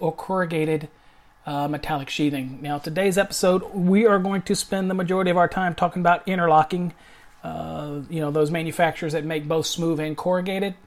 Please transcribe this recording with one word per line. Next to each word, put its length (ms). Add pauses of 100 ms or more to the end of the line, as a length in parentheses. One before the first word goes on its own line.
or 120
corrugated, 760 (580)
uh, 220
metallic 400
sheathing. 540
Now, 160
today's 400
episode, 560
we 320
are 120
going 240
to 120
spend 340
the 60
majority 360
of 60
our 120
time 260
talking 260
about 280
interlocking, 640 (480)
uh, 640
you 120
know, 100
those 200
manufacturers 640
that 120
make 220
both 200
smooth 340
and 160
corrugated. 580 (120)